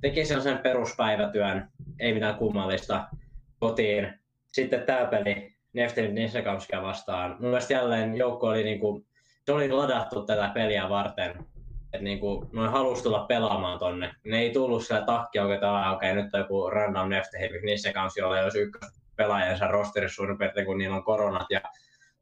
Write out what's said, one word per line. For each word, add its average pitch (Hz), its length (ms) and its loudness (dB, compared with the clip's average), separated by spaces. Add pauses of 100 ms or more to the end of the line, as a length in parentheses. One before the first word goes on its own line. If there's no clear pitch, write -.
teki 147 240 2
sellaisen 135 340 0
peruspäivätyön, 104 1080 2 (300)
ei 117 160 0
mitään 107 200 0
kummallista, 98 720 0 (500)
kotiin. 104 560 2 (380)
Sitten 131 300 2
tää 127 240 2
peli, 101 480 -2 (180)
Neftin 117 420 0
Nissekamskia 107 680 -2
vastaan. 92 480 -4
Mun 117 180 -4
mielestä 123 240 2
jälleen 113 440 2
joukko 123 300 0
oli 110 180 2
niinku, 104 420 -2 (400)
se 143 60 2
oli 143 180 2
ladattu 123 540 0
tätä 104 300 2
peliä 104 340 0
varten. 98 580 -2 (460)
Et - 80 -6
niinku, 202 520 -4
noin 113 180 0
halus 127 320 0
tulla 107 240 0
pelaamaan 95 520 0
tonne. 90 320 -2 (140)
Ne 110 140 0
ei 117 120 2
tullut 123 340 2
sillä 110 160 0
takki 117 380 0
auki, 101 160 2
että 101 180 2
Aa, 101 200 2
okei, 95 220 0
nyt 101 200 -2
on 101 60 2
joku 95 300 0
random 98 380 0
Neftin 95 320 -2 (220)
Nissekamps, 101 540 -2
jolla 95 240 2
jos 98 140 2
ykkös 104 340 -2 (280)
pelaajansa 98 520 2
rosterissa 101 480 0
suurin 101 220 -2
piirtein, 101 280 0
kun 95 120 0
niillä 95 180 0
on 95 80 -4
koronat 104 460 2
ja 98 100 2 (600)